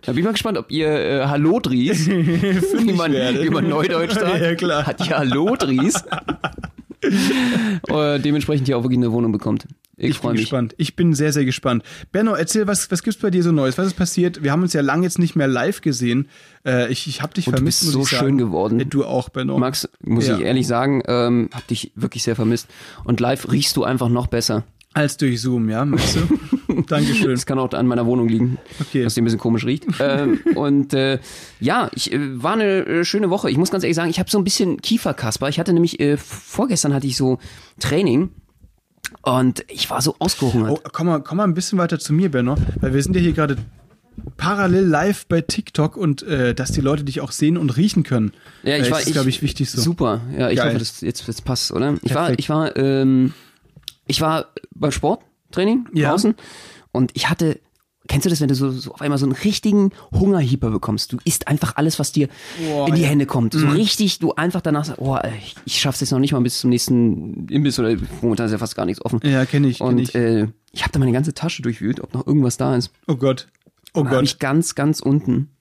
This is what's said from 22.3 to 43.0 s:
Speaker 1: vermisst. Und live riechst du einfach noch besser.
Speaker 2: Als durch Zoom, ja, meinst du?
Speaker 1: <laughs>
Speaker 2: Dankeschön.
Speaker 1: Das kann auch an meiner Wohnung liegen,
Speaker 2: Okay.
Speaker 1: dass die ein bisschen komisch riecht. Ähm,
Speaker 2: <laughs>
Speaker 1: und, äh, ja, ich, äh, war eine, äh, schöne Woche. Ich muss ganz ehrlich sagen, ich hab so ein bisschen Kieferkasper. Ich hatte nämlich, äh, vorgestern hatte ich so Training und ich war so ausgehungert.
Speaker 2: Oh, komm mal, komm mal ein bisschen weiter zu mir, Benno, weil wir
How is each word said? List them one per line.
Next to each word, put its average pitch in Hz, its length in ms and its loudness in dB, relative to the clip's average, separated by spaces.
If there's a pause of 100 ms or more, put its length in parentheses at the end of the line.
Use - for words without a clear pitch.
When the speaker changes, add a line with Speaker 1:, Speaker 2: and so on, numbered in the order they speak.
Speaker 1:
vermisst. 113 320 0 (360)
Und 120 160 0
live 123 320 -2
riechst - 240 0
du 135 80 0
einfach 127 240 0
noch 123 200 2
besser. 110 360 -2 (300)
Speaker 2:
Als 147 220 0
durch 123 240 0
Zoom, 120 300 0
ja, 113 160 -2
meinst - 300 0
du? - 680 0
Speaker 1:
<laughs> - 60 -4
Speaker 2:
Dankeschön. 147 420 2
Speaker 1:
Das 123 160 -2
kann 135 120 -2
auch 127 140 -2
an 123 140 0
meiner 120 200 2
Wohnung 120 220 2
liegen, 123 300 0 (220)
Speaker 2:
Okay. 135 240 -2
Speaker 1:
dass 113 100 -2
die 117 80 2
ein - 20 4
bisschen 113 160 0
komisch 113 240 0
riecht. 127 200 -2 (160)
Ähm, - 480 2
Speaker 2:
<laughs> 330 60 2
Speaker 1:
und, 143 400 2
äh, 135 240 2 (420)
ja, 185 340 0
ich, - 180 -6
äh, 135 300 -4
war 170 120 0
eine, 202 320 2
äh, 170 180 0
schöne 202 260 0
Woche. 185 200 0
Ich 127 60 0
muss 175 140 2
ganz 190 140 -2
ehrlich 160 120 2
sagen, 165 140 0
ich 170 100 -4
hab 180 100 -4
so 214 80 0
ein 190 60 2
bisschen 185 380 0
Kieferkasper. 139 640 -2
Ich 147 100 -2
hatte 180 140 0
nämlich, 170 280 2
äh, 143 160 2
vorgestern - 760 -2
hatte 139 140 -2
ich 127 100 -2
so 127 220 2 (400)
Training 143 520 2 (920)
und 127 460 2
ich - 200 -6
war - 140 -4
so 156 160 0
ausgehungert. 120 520 0 (140)
Speaker 2:
Oh, - 80 -16
komm 165 140 -2
mal, 160 160 2
komm 156 160 -6
mal 214 60 2
ein 180 100 2
bisschen 185 240 -2
weiter 170 200 0
zu - 140 -4
mir, 175 180 2
Benno, 131 260 0 (240)
weil 131 120 0
wir 139 100 2